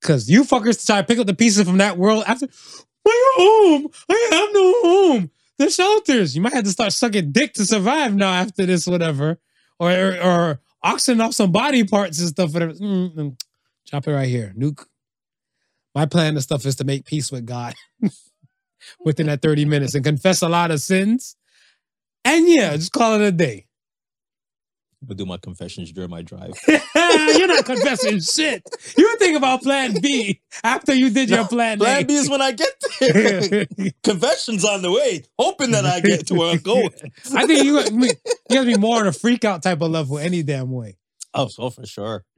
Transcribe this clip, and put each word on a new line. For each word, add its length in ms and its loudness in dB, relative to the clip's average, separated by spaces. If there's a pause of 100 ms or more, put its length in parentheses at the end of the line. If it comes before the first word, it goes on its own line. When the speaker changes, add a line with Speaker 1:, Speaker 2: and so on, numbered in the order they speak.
Speaker 1:
'Cause 240 0
you 160 6
fuckers 400 0
try 160 2
to 80 -2
pick 120 2
up 80 -2
the 80 -2
pieces 320 2
from 100 2
that 180 2
world 300 2
after, 220 -4 (580)
"My 300 4
home! 520 6 (220)
I 220 2
have 200 2
no 300 4
home! 500 2 (280)
The 100 2
shelters!" 680 0
You 60 -2
might 120 -2
have 100 -2
to 80 -2
start 220 -2
sucking 380 -2
dick 220 0
to 140 -2
survive 480 0
now 180 0
after 320 -2
this, 220 0
whatever. 520 -2 (400)
Or, 120 0
or, 320 0
or 380 2 (200)
auction 400 0
off 140 -2
some 160 2
body 320 2
parts 360 -2
and 100 -4
stuff, 220 -2
whatever. 220 -4
Mm, 420 -4
mm. 260 -8 (460)
Drop 200 -8
it 40 -2
right 160 -2
here. 300 -6
Nuke. 280 -4 (1080)
My 140 0
plan 260 0
and 80 -4
stuff 240 -6
is 120 -2
to 60 -6
make 220 -4
peace 260 -6
with 140 -10
God 300 -10 (260)
<laughs> 80 -2 (960)
within 220 -2
that 160 -4
thirty 220 2
minutes 280 -2
and 100 -2
confess 380 0
a 80 0
lot 220 0
of 100 -2
sins. 540 -2 (880)
And 240 4
yeah, 260 4
just 160 -6
call 220 2
it 80 2
a 100 2
day. 360 -2 (1400)
Speaker 2:
I'll 60 -10
do 100 -10
my 120 -10
confessions 540 -14
during 200 -12
my 100 -14
drive. 300 -16 (100)
Speaker 1:
<laughs> 60 -2
You're 800 2
not 180 2
confessing 540 -2
shit. 420 -4 (340)
You 220 4
think 180 2
about 280 0
plan 360 -2
B 420 -2 (220)
after 300 0
you 160 4
did 180 0
your 120 2
Speaker 2:
No, 80 -2
Speaker 1:
plan 320 -2
Speaker 2:
plan 240 2
Speaker 1:
A. 20 -4
Speaker 2:
B 80 0
is 160 0
when 100 -2
I 120 0
get 200 -4 (280)
there. 640 2 (140)
Speaker 1:
<laughs> 240 -8
Speaker 2:
Confessions 600 -2
on 200 -2
the 80 -2
way, 320 -2 (160)
hoping 320 -2
that 160 0
I 140 -2
get 260 0
to 80 -2
where 160 0
I'm 80 0
going. 320 0 (200)
Speaker 1:
<laughs> 240 -12
I 120 0
think 160 4
you, 160 2
you 320 0 (400)
gotta 160 2
be 100 2
more 220 2
on 80 0
a 40 0
freak 320 -2
out 200 -2
type 180 -2
of 80 -2
level 300 -4
any 240 -4
damn 260 -6
way. 280 -12 (360)
Speaker 2:
Oh, 140 -4
so 240 -10
for 160 -20
sure. 360 -10 (140)